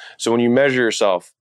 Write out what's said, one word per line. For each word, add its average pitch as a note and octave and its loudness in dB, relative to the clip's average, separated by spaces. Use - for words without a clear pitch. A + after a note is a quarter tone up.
So - -4
when A#2+ 2
you A#2+ 2
measure B2+ 2
yourself G2+ -2